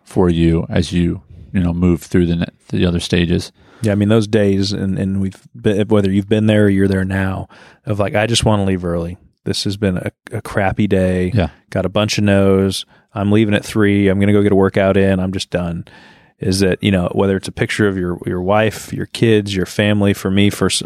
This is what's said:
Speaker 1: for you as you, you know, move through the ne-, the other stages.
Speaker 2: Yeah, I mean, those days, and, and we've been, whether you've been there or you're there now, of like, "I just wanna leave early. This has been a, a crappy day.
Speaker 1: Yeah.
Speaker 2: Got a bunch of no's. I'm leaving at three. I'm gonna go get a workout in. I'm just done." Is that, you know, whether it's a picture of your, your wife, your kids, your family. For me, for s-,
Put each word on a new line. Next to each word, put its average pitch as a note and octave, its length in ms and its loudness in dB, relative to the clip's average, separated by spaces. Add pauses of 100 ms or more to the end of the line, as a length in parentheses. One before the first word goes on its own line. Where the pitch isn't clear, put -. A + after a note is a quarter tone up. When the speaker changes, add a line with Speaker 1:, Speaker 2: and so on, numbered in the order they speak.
Speaker 1:
for F#2+ 240 0
you E2 420 2
as F2+ 220 -2
you, F2 300 -2 (320)
you G2+ 80 -2
know, F2 120 0
move F2 280 0
through F2+ 240 0
the E2+ 120 0
ne-, F2 80 -4 (240)
the F#2+ 180 0
other F2 120 0
stages. F2 520 -2 (320)
Speaker 2:
Yeah, G#2+ 100 0
I - 20 0
mean, G#2 140 2
those A2 180 2
days, G2+ 460 0
and, F#2+ 260 -4
and G2 200 -2
we've F#2+ 280 -8 (120)
been, G#2+ 280 0
whether G2+ 240 2
you've G2 180 0
been G#2+ 160 2
there G#2+ 200 4
or G2+ 40 4
you're G2 180 2
there F#2+ 160 0
now, F#2+ 440 -4 (360)
of G#2+ 140 -4
like, G2+ 160 -2
"I G#2+ 140 0
just A2+ 180 0
wanna G#2+ 180 2
leave F#2+ 220 -2
early. E2+ 320 -4 (260)
This - 200 -6
has G2+ 120 -6
been G2 220 -2
a, - 140 -6 (200)
a A2 120 -8
crappy G#2 420 -2
day. F#2 480 0
Speaker 1:
Yeah. F2 160 0 (220)
Speaker 2:
Got F#2 160 -2
a - 20 -6
bunch G#2+ 300 -2
of G#2 40 2
no's. G2 640 2 (300)
I'm G2+ 160 -2
leaving G#2 240 2
at - 100 -2
three. G2+ 420 2
I'm F#2+ 120 2
gonna G2+ 140 2
go G2+ 100 4
get G2+ 80 2
a G2 40 4
workout G2 420 2
in. F#2+ 220 2
I'm F#2 120 -4
just F#2+ 200 -8
done." F2 340 -6 (520)
Is F#2+ 240 -2
that, F2+ 220 0
you G#2+ 80 2
know, F2+ 220 2
whether G2 240 0
it's - 100 -10
a - 40 -10
picture A2 360 -2
of F#2+ 100 -2
your, F2 280 -4
your F2+ 160 -4
wife, G#2 500 0
your G2+ 140 -6
kids, G#2+ 500 0
your F2+ 120 -2
family. G#2 460 2
For F#2+ 180 -4
me, G2+ 180 4
for - 180 -2
s-, - 180 -4